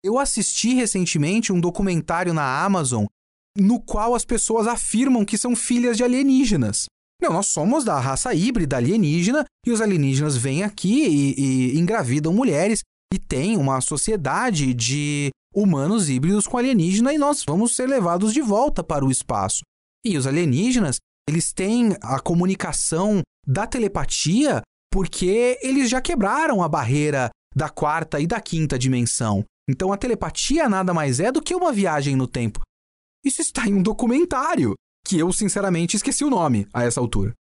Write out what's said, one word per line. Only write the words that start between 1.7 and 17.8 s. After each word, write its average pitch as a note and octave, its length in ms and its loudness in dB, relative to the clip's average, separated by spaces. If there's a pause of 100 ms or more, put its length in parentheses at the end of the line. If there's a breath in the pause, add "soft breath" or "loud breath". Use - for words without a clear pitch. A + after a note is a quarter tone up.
na C#3+ 280 -2
Amazon C3+ 440 0 (520)
no G#3+ 220 4
qual A3 340 -2
as A3 100 -2
pessoas A3+ 420 0
afirmam A#3+ 580 0
que G3+ 140 -2
são B3 180 -2
filhas A#3+ 400 0
de A#3+ 80 0
alienígenas. B3 800 2 (360)
Não, D#4 120 0
nós F#3+ 140 0
somos A#3+ 360 0
da F3+ 160 0
raça C3+ 360 -2
híbrida E3+ 420 0
alienígena F3 680 2 (220)
e A#3+ 40 0
os A3+ 100 0
alienígenas D3 560 2
vêm C3+ 260 -2
aqui G#3+ 440 0
e, C3+ 680 2
e D#3 40 2
engravidam D#3+ 540 0
mulheres A3 480 2 (320)
e F#3+ 60 -2
tem F#3+ 380 -2
uma C3+ 240 0
sociedade D3+ 920 -2
de C#3+ 560 -2 (240)
humanos F#3 540 2
híbridos D#3+ 380 0
com - 100 -6
alienígena A#3 560 2
e D#4 60 0
nós D4 260 0
vamos G3 300 0
ser B3+ 140 -2